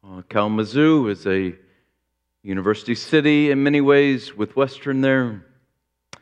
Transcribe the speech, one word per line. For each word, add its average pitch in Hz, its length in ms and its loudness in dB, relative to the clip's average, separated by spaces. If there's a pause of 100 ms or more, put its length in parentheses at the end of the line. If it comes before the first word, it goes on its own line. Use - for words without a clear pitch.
Uh, 92 220 -16
Kalamazoo 110 800 0
is 101 180 -6
a 95 260 -2 (920)
university 101 520 -4
city 147 560 2
in 139 100 0
many 143 200 2
ways, 139 520 2
with 104 220 -6
Western 135 460 -2
there. 127 420 0 (800)